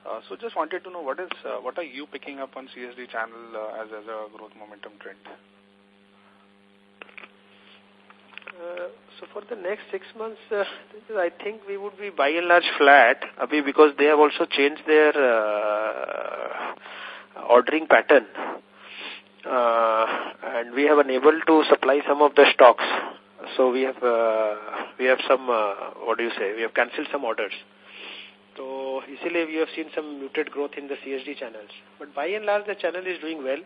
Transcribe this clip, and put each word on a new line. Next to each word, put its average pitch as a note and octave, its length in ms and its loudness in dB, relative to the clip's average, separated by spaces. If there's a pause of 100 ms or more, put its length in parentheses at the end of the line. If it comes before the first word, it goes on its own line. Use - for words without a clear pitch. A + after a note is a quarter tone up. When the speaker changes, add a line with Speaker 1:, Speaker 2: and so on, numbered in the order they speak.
Speaker 1:
Uh, - 240 -10
so - 80 -14
just A3+ 180 -12
wanted F3 300 -6
to F#3 60 -18
know F3+ 100 -14
what C3+ 180 -8
is, F3+ 120 -12 (160)
uh, A#2 100 -8
what B2 220 -10
are E3 100 -10
you C3+ 240 -14
picking C#3 260 -16
up C3+ 160 -14
on C3+ 200 -18
C B2 100 -16
S B2 140 -16
D B2 120 -16
channel, A2+ 220 -10 (240)
uh, A2 240 -10
as, A2 160 -14
as G#2+ 80 -18
a G#2+ 320 -12
growth G#2+ 240 -20
momentum G#2 400 -20
trend? G2 160 -20 (3500)
Speaker 2:
Uh, F3 320 -14 (320)
so - 140 -20
for G#3 160 -14
the A#3 100 -10
next G3 300 -8
six F#3+ 160 -10 (100)
months, A3 240 -14 (100)
uh, G3+ 140 -2 (480)
I F#3 160 0 (160)
think G#3+ 240 -8
we G3+ 80 -8
would G3 220 -12
be G3+ 100 -10
by D3 200 0
and E3+ 200 -2
large F3 160 6 (140)
flat, C#3 440 8 (160)
Abhi, C#3+ 240 -2
because C#3+ 360 6
they C#3+ 80 4
have D3+ 120 4
also D3+ 320 4
changed C#3+ 360 0
their, D3+ 260 6
uh, G#2+ 1600 -2 (760)
ordering C#3 360 4
pattern. A#2 380 6 (1200)
Uh, A#2 640 2 (360)
and A#2+ 320 -6
we C#3 100 2
have D3 120 6
unable C#3 500 4
to D#3 220 6
supply C#3+ 400 4
some C#3+ 140 2
of C#3+ 120 4
the C#3 200 10
stocks. A#2+ 280 8 (760)
So B2+ 120 4
we C3 120 -2
have, C3 200 -4
uh, A2 520 0 (440)
we B2+ 60 -2
have B2+ 140 4 (100)
some, C3 220 2
uh, G#2+ 240 0 (320)
what A2 100 0
do A#2 80 -2
you A2+ 140 -4
say, G#2 180 -4
we A2+ 60 -4
have A2 100 -4
cancelled C3 400 -2
some C#3+ 120 -6
orders. A2 280 -6 (1040)
So C3+ 480 -8
easily E3 400 -4
we D#3 120 -8
have D#3+ 200 0
seen D#3 180 -10
some D3+ 240 -10
muted C3+ 320 -6
growth C#3+ 280 -6
in C#3+ 100 -14
the C#3 160 -8
C C3+ 80 -8
S C3 140 -6
D C#3+ 120 -10
channels. G#2+ 300 -14 (300)
But D3 160 -20
by C#3+ 140 -6
and G#3+ 180 -6
large, G#3 200 0
the G3+ 80 -6
channel F#3 320 -6
is E3+ 140 -6
doing D#3 240 -8
well. C3+ 220 -4